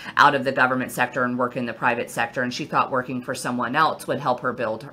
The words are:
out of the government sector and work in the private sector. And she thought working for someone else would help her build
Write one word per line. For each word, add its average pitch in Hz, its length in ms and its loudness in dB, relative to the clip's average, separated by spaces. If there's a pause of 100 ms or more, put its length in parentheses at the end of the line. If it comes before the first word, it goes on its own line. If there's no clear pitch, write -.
(160)
out 143 200 8
of 127 80 2
the 131 80 0
government 127 400 2
sector 127 320 0
and 123 160 -2
work 123 180 -2
in 123 80 -2
the 117 80 -6
private 120 380 -2
sector. 123 320 -2
And 123 100 -4
she 151 120 -6
thought 139 260 0
working 127 280 -2
for 127 140 -6
someone 123 420 -2
else 151 300 2
would 131 140 0
help 123 220 0
her 127 120 -2
build 113 400 -4